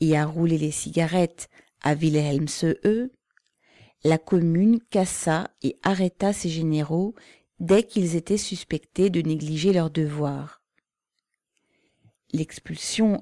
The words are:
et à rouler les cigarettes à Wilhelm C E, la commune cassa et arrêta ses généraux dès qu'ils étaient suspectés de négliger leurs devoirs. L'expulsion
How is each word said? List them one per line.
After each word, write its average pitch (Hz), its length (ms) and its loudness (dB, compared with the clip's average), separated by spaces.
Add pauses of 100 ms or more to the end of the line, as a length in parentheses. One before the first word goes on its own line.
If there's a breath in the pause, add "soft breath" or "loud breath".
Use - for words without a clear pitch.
et 156 160 4
à 151 80 2
rouler 165 320 0
les 151 140 -2
cigarettes 165 800 -2 (320 soft breath)
à 147 100 2
Wilhelm 151 560 0
C - 380 -2
E, 233 260 0 (920 soft breath)
la 156 140 2
commune 180 720 2
cassa 185 640 -2 (100)
et - 220 -4
arrêta 190 500 0
ses 190 160 -6
généraux 160 680 -2 (460 soft breath)
dès 190 220 4
qu'ils 175 340 -2
étaient 196 220 -2
suspectés - 720 -4
de 170 100 -2
négliger 156 540 0
leurs 165 160 0
devoirs. 147 720 -4 (1700)
L'expulsion 180 880 -2